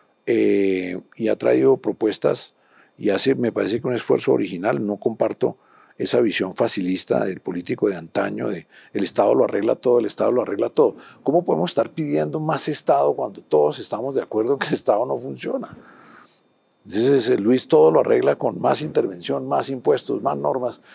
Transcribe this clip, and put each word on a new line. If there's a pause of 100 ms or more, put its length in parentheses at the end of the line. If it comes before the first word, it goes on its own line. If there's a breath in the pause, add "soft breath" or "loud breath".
(280 soft breath)
eh, (140)
y
ha
traído
propuestas (420 soft breath)
y
hace,
me
parece
que
un
esfuerzo
original.
No
comparto (400 soft breath)
esa
visión
facilista
del
político
de
antaño,
de (260 soft breath)
"el
Estado
lo
arregla
todo,
el
Estado
lo
arregla
todo". (280 loud breath)
¿Cómo
podemos
estar
pidiendo
más
Estado
cuando
todos
estamos
de
acuerdo
en
que
el
Estado
no
funciona? (1080 loud breath)
Entonces,
eh,
Luis
todo
lo
arregla
con
más
intervención,
más
impuestos,
más
normas, (140 loud breath)